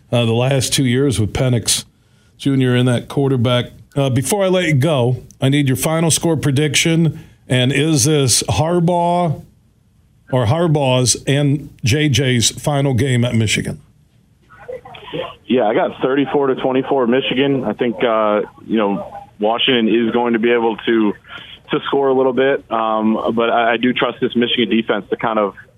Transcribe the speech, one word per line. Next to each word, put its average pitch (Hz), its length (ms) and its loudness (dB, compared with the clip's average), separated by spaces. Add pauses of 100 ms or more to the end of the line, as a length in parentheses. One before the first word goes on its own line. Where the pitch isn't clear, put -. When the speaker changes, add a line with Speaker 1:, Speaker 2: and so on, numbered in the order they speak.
(120)
Speaker 1:
uh, 120 140 2
the 113 80 0
last 127 400 0
two 139 120 0
years 123 340 0
with 101 140 -2
Penix 123 520 -2 (540)
Junior 131 360 2
in 123 120 2
that 120 220 -2
quarterback. 127 580 0 (280)
Uh, 139 140 0
before 139 340 0
I 190 40 2
let 185 180 2
you 156 80 2
go, 127 500 2 (160)
I 131 100 0
need 143 180 2
your 131 100 0
final 165 320 0
score 165 280 0
prediction. 147 800 0 (300)
And 127 220 2
is 147 320 2
this 143 400 2
Harbaugh 175 1000 0 (880)
or 127 140 0
Harbaugh's 139 800 0
and 143 440 0 (140)
J 151 260 2
J's 127 420 2
final 139 420 -2
game 123 300 0
at 123 100 -2
Michigan? - 480 -2 (1600)
Speaker 2:
Yeah, 117 200 2
I 110 80 2
got 131 280 -2
thirty-four 139 460 0
to 127 80 0
twenty-four 131 520 0
Michigan. 131 560 0
I 104 100 -4
think, 120 300 -4
uh, 107 380 0 (240)
you 107 120 -2
know, 101 480 -4 (140)
Washington 113 480 0
is 113 240 2
going 120 220 0
to 113 60 0
be 120 120 2
able 113 240 0
to, 107 380 0 (580)
to 151 140 -2
score 139 240 0
a 131 40 2
little 131 200 2
bit, 135 360 0
um, 110 640 0
but 113 160 0
I, 117 240 2
I 113 40 -2
do 120 160 0
trust 120 260 -4
this 120 160 -2
Michigan 117 340 0
defense 110 400 -2
to 113 60 -2
kind 110 240 -4
of 98 160 -2 (220)